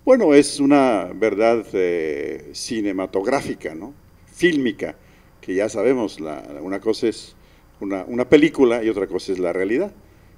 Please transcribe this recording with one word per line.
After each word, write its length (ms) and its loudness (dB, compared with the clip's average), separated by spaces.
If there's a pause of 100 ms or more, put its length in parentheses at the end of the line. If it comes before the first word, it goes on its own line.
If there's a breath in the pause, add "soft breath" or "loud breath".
Bueno, 320 6
es 240 4
una 560 4
verdad, 580 2
eh, 760 -2
cinematográfica, 1200 -4
¿no? 220 -16 (320)
Fílmica, 680 -2 (460 soft breath)
que 140 -6
ya 120 0
sabemos, 520 -2
la, 240 -10 (180)
una 180 -8
cosa 280 -2
es 280 -6 (440 soft breath)
una, 280 -6
una 220 -4
película 540 4
y 60 0
otra 180 -2
cosa 240 -6
es 80 -4
la 120 -2
realidad, 400 -4 (460 soft breath)